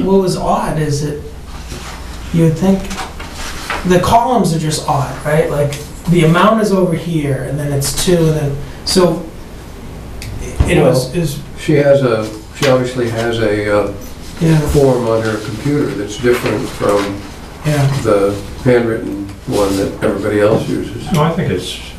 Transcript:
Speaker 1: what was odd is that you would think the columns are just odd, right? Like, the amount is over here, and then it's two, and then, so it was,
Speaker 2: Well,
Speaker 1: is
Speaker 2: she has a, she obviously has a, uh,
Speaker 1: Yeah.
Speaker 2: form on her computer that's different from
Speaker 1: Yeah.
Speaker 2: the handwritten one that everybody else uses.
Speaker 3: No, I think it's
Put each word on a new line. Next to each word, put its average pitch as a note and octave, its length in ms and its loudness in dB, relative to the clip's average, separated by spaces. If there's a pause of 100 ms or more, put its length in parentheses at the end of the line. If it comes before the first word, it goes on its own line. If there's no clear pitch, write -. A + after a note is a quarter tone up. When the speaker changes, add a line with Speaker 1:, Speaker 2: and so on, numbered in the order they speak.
Speaker 1:
what F#3+ 160 4
was F3+ 160 2
odd - 440 -2
is C#3+ 260 -2
that D3+ 160 -6 (1120)
you E3 100 4
would D#3+ 140 4
think F#3+ 240 2 (1040)
the F3+ 180 4
columns A3+ 480 4
are D#3+ 60 0
just D3+ 300 -2
odd, C3+ 360 -2
right? D3+ 240 2
Like, - 300 -2 (300)
the E3+ 160 6
amount F#3+ 380 4
is F#3+ 80 0
over F3+ 240 2
here, D3 480 -2
and C3+ 160 -4
then C#3+ 120 -4
it's - 320 -2
two, F3 140 4
and D#3+ 180 4
then, C#3+ 220 -2 (280)
so E3+ 380 2 (1400)
it E3 160 4
was, C3+ 260 4
Speaker 2:
Well, - 120 -8
Speaker 1:
is C#3+ 180 -2 (200)
Speaker 2:
she D#3+ 140 0
has C#3 280 6
a, A2 260 2 (280)
she C#3+ 120 -2
obviously B2 440 2
has A2+ 280 -2
a, G#2 300 0 (140)
uh, G2+ 100 -4 (480)
Speaker 1:
Yeah. D#3+ 160 6 (120)
Speaker 2:
form C3 380 4
on A2+ 140 2
her A2 240 -2
computer C3+ 440 -2
that's - 280 -6
different A#2+ 500 0
from G2+ 480 0 (500)
Speaker 1:
Yeah. D3 200 4 (160)
Speaker 2:
the G2+ 320 2 (300)
handwritten A2+ 640 0 (180)
one G2 320 0
that - 260 -2
everybody G#2 380 0
else G#2+ 260 4
uses. - 440 -6
Speaker 3:
No, D3+ 100 4
I E3 120 2
think C3+ 180 -2
it's - 260 -4 (220)